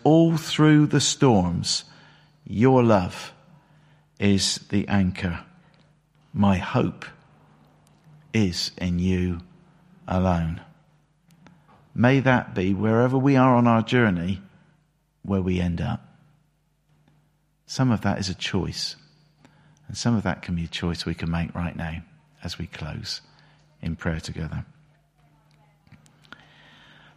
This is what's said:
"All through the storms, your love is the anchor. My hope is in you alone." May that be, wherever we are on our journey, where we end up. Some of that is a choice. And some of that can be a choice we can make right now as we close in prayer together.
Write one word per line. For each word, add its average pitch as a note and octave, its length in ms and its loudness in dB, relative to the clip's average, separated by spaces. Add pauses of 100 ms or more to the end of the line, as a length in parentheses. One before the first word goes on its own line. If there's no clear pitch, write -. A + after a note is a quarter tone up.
"All E3 320 4
through D3+ 500 4
the D3 140 0
storms, G2 840 2 (640)
your B2 380 4
love G2 480 2 (880)
is G2 480 0
the G#2 180 -2
anchor. F#2 540 -2 (920)
My G2+ 260 2
hope - 460 -4 (1300)
is G2 460 0
in F2 220 -2
you F2+ 400 0 (680)
alone." F2 540 0 (1400)
May C3 240 4
that B2+ 340 0
be, G2 200 0
wherever A#2 440 2
we C#3 160 4
are C3 220 6
on A#2+ 100 4
our A2+ 160 4
journey, G2 580 0 (840)
where F#2+ 180 -2
we F2+ 180 -2
end E2+ 200 -2
up. - 240 -6 (1600)
Some C3 240 0
of G#2 120 0
that G2+ 160 -2
is F#2 100 -6
a F2+ 60 -6
choice. - 600 -6 (920)
And G2 80 -14
some A#2+ 200 0
of G2 60 -2
that F#2+ 200 -4
can F2+ 120 -6
be E2+ 100 -4
a D#2+ 40 -10
choice E2+ 360 -6
we E2+ 100 -4
can E2+ 160 -6
make E2 260 -4
right F2 180 -8
now E2 220 -10 (460)
as - 140 -12
we E2 100 -10
close - 540 -12 (600)
in D#2+ 140 -6
prayer E2 240 -6
together. D#2+ 440 -10 (2500)